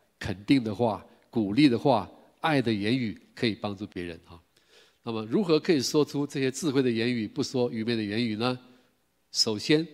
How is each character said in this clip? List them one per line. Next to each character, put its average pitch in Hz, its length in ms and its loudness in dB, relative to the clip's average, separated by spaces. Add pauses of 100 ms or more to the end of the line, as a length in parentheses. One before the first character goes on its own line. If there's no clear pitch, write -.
(180)
肯 101 260 -8
定 135 200 4
的 110 100 -4
话、 104 320 -2 (240)
鼓 104 220 0
励 143 160 6
的 117 100 2
话、 113 320 2 (300)
爱 151 200 2
的 117 120 2
言 107 260 0
语， 107 220 -6 (120)
可 - 140 -4
以 104 80 0
帮 101 220 -8
助 101 100 -10
别 92 160 -10
人 85 220 -10
哈。 85 180 -20 (640)
那 117 80 -8
么 110 140 -6
如 170 180 0
何 156 160 4
可 185 120 0
以 143 80 4
说 147 240 2
出 143 220 -4
这 143 140 -6
些 131 100 0
智 156 180 -6
慧 135 140 2
的 123 80 2
言 117 240 0
语， 107 140 -4
不 135 160 -4
说 123 260 -2
愚 113 140 -6
昧 120 100 -2
的 110 80 -2
言 107 240 -2
语 107 80 -2
呢？ 123 240 -2 (720)
首 - 260 0
先， 156 380 2